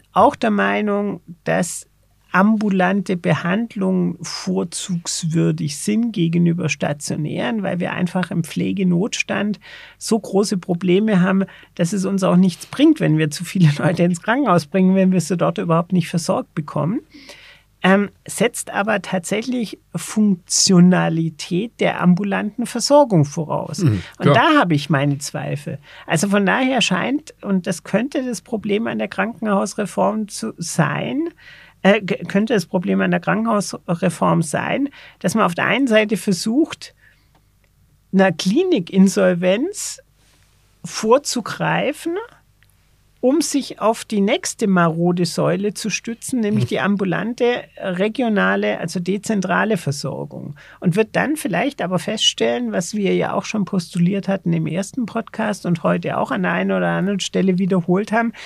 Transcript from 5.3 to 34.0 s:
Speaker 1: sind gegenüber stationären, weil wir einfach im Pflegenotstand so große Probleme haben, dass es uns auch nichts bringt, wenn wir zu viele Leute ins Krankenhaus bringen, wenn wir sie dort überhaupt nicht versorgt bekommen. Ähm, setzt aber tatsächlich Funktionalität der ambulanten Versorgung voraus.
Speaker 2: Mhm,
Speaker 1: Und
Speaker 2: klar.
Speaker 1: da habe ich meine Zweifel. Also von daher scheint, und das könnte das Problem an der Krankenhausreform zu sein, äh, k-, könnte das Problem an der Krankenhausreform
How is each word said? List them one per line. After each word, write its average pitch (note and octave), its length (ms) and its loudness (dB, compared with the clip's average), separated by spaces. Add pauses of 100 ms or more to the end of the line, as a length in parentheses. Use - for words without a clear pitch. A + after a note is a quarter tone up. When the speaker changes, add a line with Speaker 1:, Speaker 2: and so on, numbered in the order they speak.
Speaker 1:
sind A3 340 -2
gegenüber E3+ 560 0
stationären, - 920 -4
weil F3+ 180 -4
wir F#3 140 -4
einfach F3+ 360 -2
im E3+ 140 -2
Pflegenotstand F#3+ 1120 -2 (380)
so - 220 -2
große G3 400 0
Probleme F#3 640 2
haben, F#3+ 220 2 (320)
dass F3 180 0
es F#3+ 100 -2
uns G3 200 0
auch F3 120 4
nichts F#3 300 2
bringt, D4+ 340 4
wenn D#3 160 4
wir D#3 140 2
zu D3 160 -8
viele E3+ 320 4
Leute E3+ 240 2
ins F3 180 2
Krankenhaus G#3+ 460 2
bringen, F#3+ 280 4
wenn F#3+ 180 4
wir F#3 100 4
sie F3 160 -2
dort E3+ 180 0
überhaupt E3+ 380 0
nicht E3+ 160 2
versorgt F#3+ 440 -2
bekommen. D#3+ 460 -4 (840)
Ähm, G3 260 4 (180)
setzt - 440 -2
aber G3+ 300 -2
tatsächlich A3 800 -4 (160)
Funktionalität F3 1800 2
der - 220 0
ambulanten G3 680 0
Versorgung A#3+ 600 4
voraus. D3 520 -6
Speaker 2:
Mhm, A2 240 2 (160)
Speaker 1:
Und - 40 -8
Speaker 2:
klar. C#3 120 4
Speaker 1:
da D4+ 240 6
habe F3+ 160 4
ich D3 160 -2
meine C#3+ 280 2
Zweifel. D3 600 -8 (280)
Also G3+ 220 0
von G3+ 180 2
daher B3+ 340 2
scheint, A#3+ 640 -2
und F#3+ 240 -2
das - 180 -6
könnte C4 400 -2
das B3 160 -6
Problem G#3+ 480 -4
an G#3+ 100 -6
der G#3+ 100 -4
Krankenhausreform G#3 1200 -2
zu - 300 -10
sein, F3 720 -2 (540)
äh, G#3 180 4
k-, F#3 240 -6
könnte G#3+ 300 0
das F3+ 120 0
Problem F#3+ 360 -2
an F#3 100 0
der F3 80 0
Krankenhausreform F3+ 1200 0